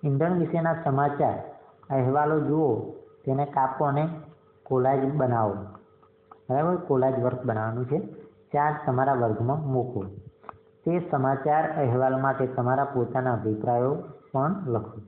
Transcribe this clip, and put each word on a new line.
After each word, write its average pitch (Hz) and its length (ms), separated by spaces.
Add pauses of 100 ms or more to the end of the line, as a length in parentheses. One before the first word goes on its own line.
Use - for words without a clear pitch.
ઈંધણ 160 360
વિશેના 165 440
સમાચાર 143 540 (520)
અહેવાલો 143 500
જુઓ, 139 560 (300)
તેને 135 200
કાપો 143 400
અને 147 240 (540)
કોલાજ 135 420
બનાવો, 123 500 (960)
બરાબર? 156 260
કોલાજ 131 480
વર્ક 127 220
બનાવવાનું 113 400
છે. 139 120 (560)
ચાર્ટ 151 320
તમારા 135 280
વર્ગમાં 120 460
મૂકો. 127 460 (800)
તે 170 140
સમાચાર 147 720
અહેવાલ 131 460
માટે 131 300
તમારા 127 360
પોતાના 127 500
અભિપ્રાયો 120 600 (360)
પણ 147 240 (120)
લખો. 110 300 (100)